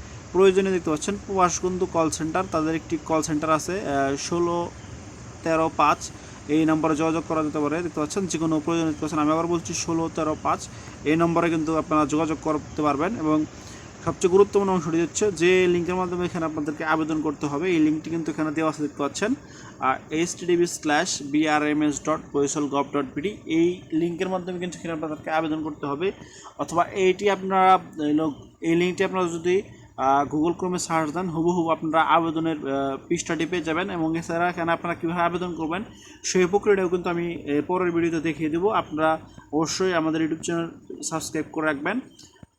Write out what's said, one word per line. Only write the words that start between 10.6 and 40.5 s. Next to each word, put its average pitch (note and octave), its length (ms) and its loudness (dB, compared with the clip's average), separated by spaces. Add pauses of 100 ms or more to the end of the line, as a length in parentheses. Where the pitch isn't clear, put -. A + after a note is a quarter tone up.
এই D3+ 120 4
নম্বরে E3+ 340 4
কিন্তু D#3+ 260 0
আপনারা D3+ 300 2
যোগাযোগ D3+ 360 0
করতে D3+ 400 -4
পারবেন। D3+ 340 0
এবং D#3 280 2 (600)
সবচেয়ে E3+ 260 2
গুরুত্বপূর্ণ G3 420 4
অংশটি E3 280 0
হচ্ছে F#3+ 320 0
যে F3+ 360 4
লিঙ্কের F3 260 0
মাধ্যমে F3+ 300 -2
এখানে E3+ 220 -4
আপনাদেরকে D#3 380 -4
আবেদন D#3 380 0
করতে D3+ 240 -2
হবে, D3 240 -2
এই E3+ 80 2
লিঙ্কটি D#3 320 2
কিন্তু E3 200 -4
এখানে D#3 220 -4
দেওয়া D#3+ 180 0
আছে D3+ 120 -6
দেখতে C#3+ 160 -6
পাচ্ছেন, G3 360 -2 (460)
আহ, C3 180 0 (120)
এইচটিডিপিএস E3+ 680 0
স্ল্যাশ D#3 420 0
বিআরএমএস D3+ 840 2
ডট D#3 160 0 (120)
বরিশাল D3 340 0
গভ C3+ 260 0
ডট C#3+ 220 0
বিডি, F#3 220 -4 (100)
এই E3+ 340 2 (120)
লিঙ্কের E3+ 360 -2
মাধ্যমে F3+ 300 -4
কিন্তু F3 200 -8
এখানে E3 140 -6
আপনাদেরকে D#3 380 -6
আবেদন D#3+ 320 0
করতে D3+ 240 -6
হবে। D3+ 260 -2 (460)
অথবা D#3+ 260 0
এইটি F#3+ 460 2
আপনারা, F#3+ 480 6 (280)
এই D3+ 60 2
লোক-, D3+ 320 0 (160)
এই E3 140 2
লিঙ্কটি F3+ 300 2
আপনারা F#3 240 0
যদি, F3 340 0 (340)
আহ, C3+ 380 2
Google E3 240 2
Chrome-এ F3+ 200 -2
সার্চ D#3+ 340 0
দেন, F3+ 160 -2
হুবহু E3 420 2
আপনারা D#3+ 320 2
আবেদনের, E3 540 2
আহ, C3+ 400 -2 (120)
পৃষ্ঠাটি E3 380 -2
পেয়ে F3+ 160 -2
যাবেন। E3 280 -2
এবং E3 280 -2
এছাড়া E3+ 300 0
এখানে E3+ 240 0
আপনারা E3+ 220 -2
কীভাবে E3+ 280 -2
আবেদন F3 320 0
করবেন E3 300 -4 (400)
সেই F#3 220 4
প্রক্রিয়াটাও G3 420 4
কিন্তু F3+ 220 -2
আমি, E3+ 220 -2
এ, D3 340 0
পরের F3+ 260 2
ভিডিওতে E3 280 2
দেখিয়ে D#3 300 -2
দেবো। E3+ 180 0
আপনারা D#3+ 520 0 (320)
অবশ্যই E3 400 0
আমাদের D#3+ 280 0
YouTube D#3+ 220 -2
চ্যানেল E3 260 -2 (340)